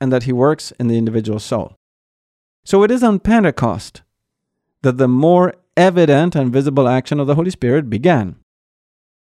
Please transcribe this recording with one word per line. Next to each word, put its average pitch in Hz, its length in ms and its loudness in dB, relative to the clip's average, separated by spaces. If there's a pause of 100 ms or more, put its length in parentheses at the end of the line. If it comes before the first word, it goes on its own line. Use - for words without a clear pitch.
and 131 120 -2
that 123 120 -2
he 127 80 -4
works 139 460 -2
in 123 100 -2
the 117 100 0
individual 110 400 -4
soul. - 380 -8 (880)
So 196 180 2
it 214 80 2
is 247 120 0
on 214 160 2
Pentecost 175 840 -2 (800)
that 127 160 0
the 131 100 2
more 165 460 2 (220)
evident 170 600 2
and 131 160 -2
visible 139 340 0
action 127 320 -2
of 143 80 -2
the 143 80 0
Holy 165 160 -2
Spirit 139 380 -2
began. 113 480 -2 (920)